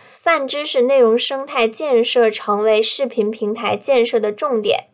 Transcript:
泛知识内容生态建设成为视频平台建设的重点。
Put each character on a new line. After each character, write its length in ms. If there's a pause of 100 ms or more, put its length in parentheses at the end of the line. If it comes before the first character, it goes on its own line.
(220)
泛 260
知 180
识 180
内 140
容 220
生 260
态 220
建 360
设 280
成 320
为 180
视 240
频 240
平 240
台 220
建 300
设 160
的 100
重 300
点。 320